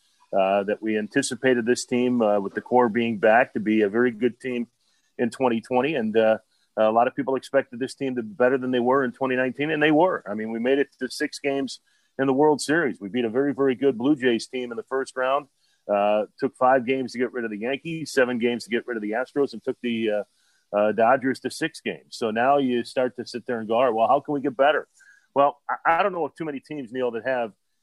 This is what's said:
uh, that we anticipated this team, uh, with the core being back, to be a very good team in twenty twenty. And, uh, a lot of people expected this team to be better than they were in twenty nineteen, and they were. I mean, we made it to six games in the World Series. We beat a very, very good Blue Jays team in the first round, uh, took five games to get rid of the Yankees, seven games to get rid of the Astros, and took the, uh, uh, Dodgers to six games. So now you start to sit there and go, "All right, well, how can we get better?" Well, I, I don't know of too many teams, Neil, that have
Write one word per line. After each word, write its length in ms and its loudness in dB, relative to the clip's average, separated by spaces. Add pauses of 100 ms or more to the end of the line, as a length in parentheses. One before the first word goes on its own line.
(380)
uh, 260 2
that 180 -4
we 160 -2
anticipated 640 0
this 220 0
team, 340 0
uh, 200 2
with 120 -6
the 80 -6
core 300 2
being 260 -2
back, 380 4
to 60 -4
be 200 2
a 80 4
very 220 2
good 280 -2
team 280 -6 (500)
in 140 0
twenty 320 0
twenty. 320 0
And, 200 -2
uh, 240 4 (400)
a 140 4
lot 140 4
of 100 -6
people 200 -2
expected 440 -2
this 140 -8
team 220 -6
to 60 -4
be 120 -10
better 240 2
than 120 -4
they 100 2
were 220 2
in 100 -2
twenty 220 -2
nineteen, 360 -2
and 120 -2
they 100 4
were. 380 2
I 40 -6
mean, 160 -6
we 80 -4
made 200 2
it 100 0 (100)
to 120 -6
six 280 -8
games 420 -4 (380)
in 80 0
the 80 2
World 260 2
Series. 400 -2
We 80 -10
beat 160 -2
a 60 -2
very, 240 0
very 220 0
good 200 2
Blue 180 2
Jays 320 0
team 260 -8
in 40 -12
the 60 -8
first 340 -6
round, 300 -2 (440)
uh, 340 2 (140)
took 180 -2
five 280 4
games 280 -4
to 60 -12
get 140 -2
rid 140 -6
of 40 -6
the 60 -10
Yankees, 560 -8
seven 260 2
games 260 0
to 60 -14
get 160 -4
rid 120 -8
of 40 -10
the 100 -6
Astros, 420 -4
and 100 -14
took 160 -6
the, 300 -4
uh, 680 -8
uh, 160 2
Dodgers 480 2
to 100 -6
six 300 -8
games. 300 -10
So 200 -4
now 280 2
you 260 0
start 320 -4
to 100 -10
sit 200 -12
there 120 -4
and 80 -8
go, 100 0
"All 80 4
right, 100 2
well, 140 2
how 120 4
can 140 -6
we 80 -4
get 120 -2
better?" 320 2 (480)
Well, 240 2 (120)
I, 300 0
I 20 2
don't 100 0
know 140 -4
of 80 -8
too 100 -10
many 160 -8
teams, 320 -12
Neil, 200 -2
that 140 -6
have 260 -2 (300)